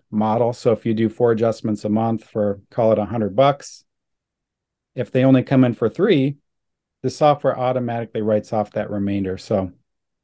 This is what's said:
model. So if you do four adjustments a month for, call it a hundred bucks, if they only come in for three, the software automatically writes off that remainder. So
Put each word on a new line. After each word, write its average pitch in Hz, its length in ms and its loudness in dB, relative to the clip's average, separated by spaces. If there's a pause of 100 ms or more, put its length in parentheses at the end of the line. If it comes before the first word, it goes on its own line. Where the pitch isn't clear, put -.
(100)
model. 110 420 0
So 120 200 0
if 107 120 -4
you 113 100 -2
do 110 140 0
four 117 220 0
adjustments 110 540 -2
a 110 40 -4
month 110 360 -2
for, 104 360 -4 (120)
call 113 180 2
it 107 80 4
a 104 60 -2
hundred 101 320 -4
bucks, 139 480 0 (1120)
if 120 160 -8
they 127 120 2
only 131 200 4
come 131 200 2
in 123 80 2
for 117 160 0
three, 147 480 0 (640)
the 131 80 -2
software 147 480 2
automatically 120 640 -4
writes 107 300 0
off 107 200 -2
that 104 180 -4
remainder. 98 480 -4
So 95 320 -2 (540)